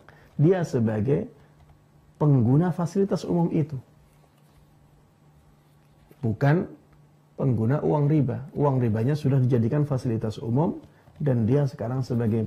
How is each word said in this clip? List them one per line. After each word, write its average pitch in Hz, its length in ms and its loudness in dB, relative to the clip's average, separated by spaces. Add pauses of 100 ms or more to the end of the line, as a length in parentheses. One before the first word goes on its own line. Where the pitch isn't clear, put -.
(380)
dia 175 240 4
sebagai 117 640 -2 (960)
pengguna 143 480 4
fasilitas 190 560 -2
umum 170 240 0
itu. 151 280 -2 (2500)
Bukan 139 480 0 (640)
pengguna 123 480 0
uang 151 280 2
riba. 123 440 0
Uang 143 240 0
ribanya 120 400 0
sudah 139 240 2
dijadikan 127 480 2
fasilitas 113 520 -4
umum 139 400 -2 (400)
dan 127 240 0
dia 139 240 2
sekarang 123 320 -6
sebagai 117 460 -2